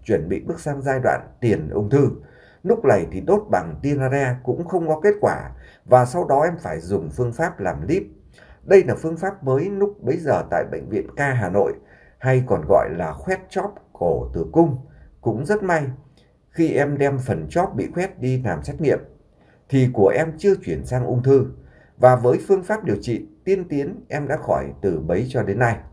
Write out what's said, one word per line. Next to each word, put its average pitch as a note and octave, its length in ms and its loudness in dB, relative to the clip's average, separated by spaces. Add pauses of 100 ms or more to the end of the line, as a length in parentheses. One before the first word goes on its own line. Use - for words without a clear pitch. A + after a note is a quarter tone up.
chuẩn E2+ 240 0
bị G2 120 -4
bước E3+ 200 -8
sang C#3 220 -6
giai C3 200 0
đoạn D2+ 180 0 (200)
tiền E2+ 300 0
ung G2+ 200 -2
thư. C3+ 200 4 (520)
Lúc A3+ 220 0
này G#2 280 4
thì F#2+ 80 -8
đốt G#3 300 2
bằng E2+ 320 -2
tia C#3+ 120 0
laser C3 500 0
cũng F3 240 -4
không E3+ 200 -2
có D#3 120 0
kết G#3 200 4
quả, F#2+ 300 -2 (340)
và B2 200 8
sau E3+ 240 -2
đó C#3+ 140 4
em E3+ 180 0
phải E2 200 -6
dùng E2 300 -4
phương A#2+ 220 -4
pháp - 280 -4
làm E2 280 -4
líp. F#3+ 140 0 (640)
Đây F#3 200 8
là A2+ 100 0
phương E3 220 -6
pháp F#3+ 280 -6
mới C#3+ 260 0
lúc G3+ 320 -2
bấy B2+ 140 0
giờ A#2+ 340 0
tại E2+ 220 0
Bệnh D#2+ 160 -10
viện G#2 180 -4 (100)
Ca C#3+ 160 0
Hà G#2+ 160 0
Nội, G2+ 240 2 (460)
hay C3 280 2
còn E2 220 0
gọi A#1+ 220 4
là E2 220 -6
khoét F#3 260 -6 (100)
chóp F#3+ 260 -6 (180)
cổ D#2+ 420 -2
tử E2 180 -2
cung. D#3+ 240 4 (440)
Cũng A#2 260 -4
rất G#3 160 0
may, E3+ 200 0 (680)
khi D#3+ 220 0
em C#3+ 260 0
đem C#3 200 0
phần E2 320 -4
chóp F#3 240 -2
bị - 200 -4
khoét F#3 260 -6
đi B2+ 220 -2
làm E2+ 200 -4
xét - 180 -10
nghiệm, C#3 180 2 (680)
thì C3 240 4
của G2+ 240 6
em D#3+ 220 0
chưa G3 160 4 (100)
chuyển - 220 -6
sang B2 200 -2
ung B2 160 -2
thư. C3+ 240 6 (520)
Và B2+ 180 8
với B2 320 2
phương F#3+ 140 2
pháp G#3+ 220 -4
điều G#2 160 -2
trị - 280 -6 (160)
tiên F#3 240 0
tiến, D3+ 400 -4
em C#3+ 200 -6
đã D3 80 -2
khỏi C#2+ 440 -2
từ E2+ 200 -2
bấy F2 280 -2
cho A#2+ 140 -2
đến G2+ 160 -2
nay. A#2 180 2 (160)